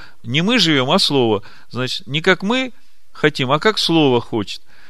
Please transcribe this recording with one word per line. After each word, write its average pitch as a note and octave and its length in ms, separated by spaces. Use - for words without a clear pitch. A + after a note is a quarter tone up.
не B2+ 180
мы A#3 180
живем, D3 320
а F#3+ 80
Слово. A#2 420
Значит, B2 340
не C#3+ 160
как F3+ 220
мы B3+ 300
хотим, C#3 400
а D3+ 80
как G#3+ 200
Слово C#3+ 420
хочет. - 400